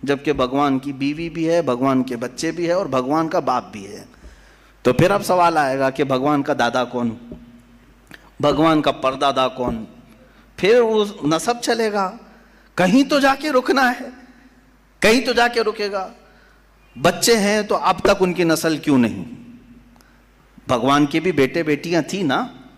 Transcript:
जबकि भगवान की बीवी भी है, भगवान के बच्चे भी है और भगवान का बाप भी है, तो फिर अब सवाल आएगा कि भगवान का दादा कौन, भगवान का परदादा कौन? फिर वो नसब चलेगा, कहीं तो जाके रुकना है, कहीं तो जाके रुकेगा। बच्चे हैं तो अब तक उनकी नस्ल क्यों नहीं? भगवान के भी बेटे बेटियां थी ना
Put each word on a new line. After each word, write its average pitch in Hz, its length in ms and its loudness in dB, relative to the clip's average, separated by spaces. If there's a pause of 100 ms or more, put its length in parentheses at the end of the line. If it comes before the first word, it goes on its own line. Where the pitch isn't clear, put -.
जबकि 139 300 -2
भगवान 135 440 0
की 139 160 -8
बीवी 147 340 -6
भी 165 160 -6
है, 165 180 2
भगवान 131 400 0
के 123 140 -6
बच्चे 123 340 -6
भी 170 140 -6
है 170 100 0
और 190 140 -2
भगवान 135 380 -2
का 170 140 -2
बाप 127 320 -2
भी 104 100 -14
है, 104 220 -16 (800)
तो 127 80 4
फिर 165 180 4
अब 202 120 0
सवाल 170 340 2
आएगा 135 320 0
कि 139 160 -4
भगवान 139 360 0
का 143 140 -2
दादा 123 300 0
कौन, 120 300 -4 (1300)
भगवान 147 400 4
का 143 120 0
परदादा 131 600 0
कौन? 117 320 -6 (720)
फिर 220 240 4
वो 220 240 2 (200)
नसब 165 360 -2
चलेगा, 220 460 -2 (720)
कहीं 185 280 4
तो 277 140 2
जाके 277 320 0
रुकना 262 320 2
है, 247 280 -2 (920)
कहीं 226 200 4
तो 254 120 -2
जाके 240 280 2
रुकेगा। 202 480 -4 (840)
बच्चे 180 420 2
हैं 208 300 0
तो 208 100 0
अब 170 280 0
तक 196 160 2
उनकी 180 240 0
नस्ल 160 340 0
क्यों 143 180 2
नहीं? 101 280 0 (1400)
भगवान 135 360 4
के 160 140 -2
भी 180 140 -2
बेटे 143 300 0
बेटियां 156 400 -2
थी 190 220 -6
ना 170 240 -2 (280)